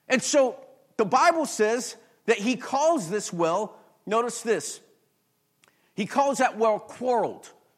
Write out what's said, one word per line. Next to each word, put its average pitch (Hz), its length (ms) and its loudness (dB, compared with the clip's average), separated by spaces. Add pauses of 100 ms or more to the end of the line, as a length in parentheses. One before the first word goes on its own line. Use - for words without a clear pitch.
And 254 120 2
so 269 380 2 (380)
the 226 80 2
Bible 311 400 4
says 220 500 -2 (300)
that 214 120 2
he 214 200 -2
calls 269 520 0
this 202 220 -6
well, 175 460 -2 (280)
notice 226 360 -2
this, 208 400 -4 (1120)
he 214 100 -4
calls 277 320 0
that 233 200 2
well 214 220 2
quarreled 220 720 -4 (260)